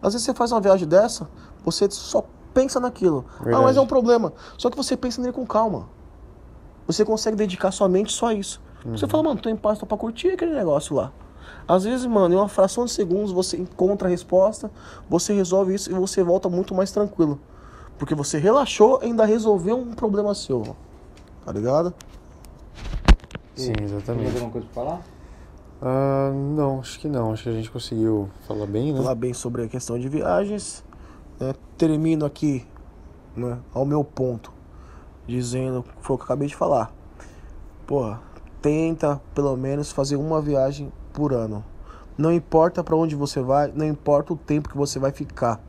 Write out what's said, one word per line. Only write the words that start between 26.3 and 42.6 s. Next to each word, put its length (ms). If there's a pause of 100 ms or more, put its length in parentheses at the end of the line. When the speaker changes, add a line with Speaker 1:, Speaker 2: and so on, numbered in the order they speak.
Speaker 2:
não, 480
acho 180
que 100
não. 240
Acho 120
que 40
a 40
gente 180
conseguiu 580 (180)
falar 200
bem, 260
né? 60
Speaker 1:
Falar 160
bem 200
sobre 300
a 40
questão 300
de 100
viagens, 760 (540)
né? 160 (220)
Termino 480
aqui, 400 (720)
né, 220 (160)
ao 100
meu 200
ponto, 480 (720)
dizendo 540
o 20
que 80 (100)
foi 140
o 40
que 40
eu 40
acabei 220
de 80
falar. 360 (920)
Porra, 340 (400)
tenta 600 (140)
pelo 220
menos 360
fazer 240
uma 240
viagem 520 (200)
por 200
ano. 320 (520)
Não 160
importa 520